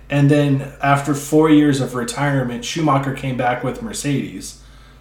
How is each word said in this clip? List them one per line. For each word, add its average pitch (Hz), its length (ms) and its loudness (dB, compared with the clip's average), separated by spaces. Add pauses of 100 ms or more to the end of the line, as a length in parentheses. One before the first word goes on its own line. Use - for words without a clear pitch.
And 143 220 4
then 143 420 2 (100)
after 139 320 2
four 156 360 2
years 147 300 4
of 123 140 -4
retirement, 123 680 -4
Schumacher 139 500 0
came 131 220 -6
back 123 260 -2
with - 200 -6
Mercedes. 110 800 -6 (380)